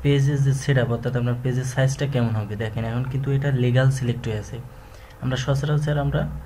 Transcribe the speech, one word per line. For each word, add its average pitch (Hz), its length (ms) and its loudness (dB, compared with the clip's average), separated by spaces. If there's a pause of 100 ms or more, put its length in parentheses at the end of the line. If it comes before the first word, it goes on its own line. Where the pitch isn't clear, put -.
পেজের 139 420 4
যে 135 100 4
সেটআপ, 131 380 2
অর্থাৎ 120 240 -2
আপনার 120 280 2
পেজের 127 200 0
সাইজটা 135 440 0
কেমন 120 280 0
হবে। 104 200 -4
দেখেন 113 300 -4
এখন 117 260 -2
কিন্তু 139 200 -2
এটা 139 200 2
legal 127 400 4
select 120 360 -2
হয়ে 107 120 -2
আছে। 117 200 -8 (640)
আমরা 127 160 -2
সচরাচর 147 600 0
আমরা 143 300 0 (180)